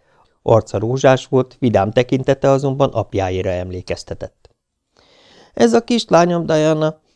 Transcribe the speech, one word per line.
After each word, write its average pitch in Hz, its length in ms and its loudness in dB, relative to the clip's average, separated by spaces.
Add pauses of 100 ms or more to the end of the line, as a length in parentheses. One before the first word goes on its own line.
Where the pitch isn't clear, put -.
(420)
Arca 110 380 0
rózsás 131 480 0
volt, 127 320 -2
vidám 104 320 2
tekintete 135 580 0
azonban 135 400 0
apjáira 92 600 -4
emlékeztetett. 90 1000 -10 (1040)
„Ez 240 200 2
a 233 100 2
kislányom, 175 600 0
Diana”, 156 540 0 (160)